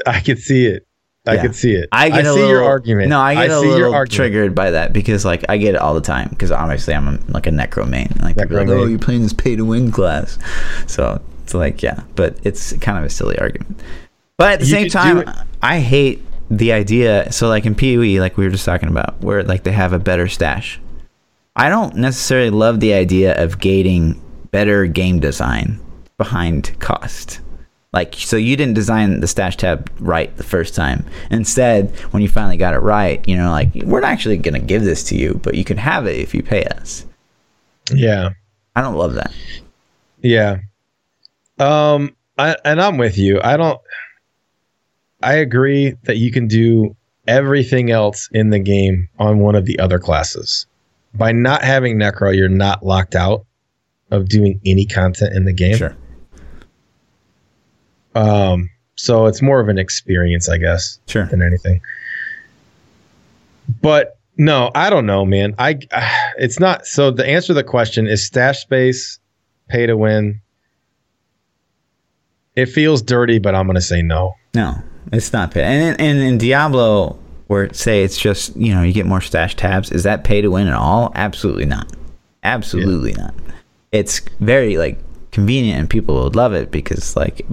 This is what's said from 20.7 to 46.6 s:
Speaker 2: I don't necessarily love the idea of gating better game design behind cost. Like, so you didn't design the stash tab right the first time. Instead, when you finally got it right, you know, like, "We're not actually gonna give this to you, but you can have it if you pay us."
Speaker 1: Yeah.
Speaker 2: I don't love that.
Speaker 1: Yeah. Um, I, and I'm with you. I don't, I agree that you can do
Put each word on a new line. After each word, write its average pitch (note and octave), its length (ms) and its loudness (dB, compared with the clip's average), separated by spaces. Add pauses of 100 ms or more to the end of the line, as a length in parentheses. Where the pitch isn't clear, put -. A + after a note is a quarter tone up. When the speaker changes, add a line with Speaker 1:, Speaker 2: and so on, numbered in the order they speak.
Speaker 2:
I C3 140 2
don't G#3 280 -2
necessarily B2+ 540 0
love G#2+ 300 2
the G#2+ 140 4
idea F#2 460 4
of E2+ 200 -2
gating F#2 580 2 (340)
better G2+ 340 2
game F2+ 340 0
design C2 580 -2 (380)
behind E2+ 640 -2
cost. - 600 -8 (520)
Like, - 240 -4
so - 200 -4
you A#2 200 0
didn't C3+ 180 0
design G#2+ 440 0
the - 80 -2
stash F#2 300 -2
tab - 420 -2
right E2+ 380 -2
the - 80 -10
first - 320 -4
time. C#2+ 280 -2 (280)
Instead, A2+ 580 2 (220)
when G#2 100 0
you G2+ 60 0
finally F2+ 280 6
got F2 160 2
it C2 60 0
right, G2+ 480 2
you F#2 100 4
know, F2 140 2
like, D2 240 0 (100)
"We're - 160 0
not - 120 0
actually G#2+ 240 -2
gonna D2 240 -2
give G#2 240 0
this E2 200 0
to - 120 -2
you, D#2+ 260 -2
but - 140 -2
you - 80 -2
can - 120 -4
have B2+ 300 -2
it D2 100 -4
if - 160 -6
you - 120 -2
pay G2 220 0
us." - 380 -10 (880)
Speaker 1:
Yeah. G#2 380 2 (460)
Speaker 2:
I B2 60 0
don't B2 120 -4
love D#2 200 -2
that. - 180 -6 (880)
Speaker 1:
Yeah. G#2+ 360 2 (1000)
Um, D3 560 2 (240)
I, D3+ 160 2 (100)
and D3+ 160 2
I'm F#3+ 160 2
with G#2+ 220 0
you. G2 240 2
I C3+ 140 2
don't, D#3+ 240 0 (1400)
I C3+ 140 0
agree C#3 720 2
that A2+ 140 -2
you A#2 120 0
can A#2 160 0
do A2+ 480 2 (320)